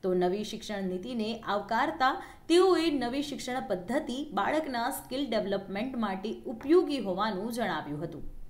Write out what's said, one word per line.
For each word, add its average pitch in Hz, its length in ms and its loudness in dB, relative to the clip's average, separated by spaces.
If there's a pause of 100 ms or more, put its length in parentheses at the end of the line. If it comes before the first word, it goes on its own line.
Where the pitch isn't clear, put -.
તો 185 120 2
નવી 180 300 2
શિક્ષણ 214 380 -6
નીતિને 214 580 -2
આવકારતા 262 800 0 (260)
તેઓએ 339 420 6
નવી 262 320 0
શિક્ષણ 254 460 -4
પદ્ધતિ 240 640 -2
બાળકના 285 580 0
સ્કિલ 269 400 -4
ડેવલપમેન્ટ 202 680 -2
માટે 208 500 -2
ઉપયોગી 294 520 4
હોવાનું 196 540 -2
જણાવ્યું 160 520 -2
હતું. - 320 -8 (140)